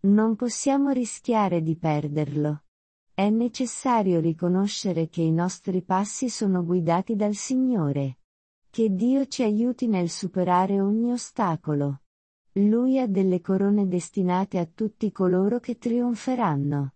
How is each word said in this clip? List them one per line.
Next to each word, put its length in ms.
Non 360
possiamo 540
rischiare 680
di 140
perderlo. 880
È 160
necessario 920
riconoscere 880
che 120
i 120
nostri 480
passi 480
sono 340
guidati 540
dal 160
Signore. 880
Che 260
Dio 300
ci 180
aiuti 440
nel 220
superare 680
ogni 320
ostacolo. 920
Lui 440
ha 80
delle 360
corone 480
destinate 720
a 60
tutti 460
coloro 480
che 180
trionferanno. 1200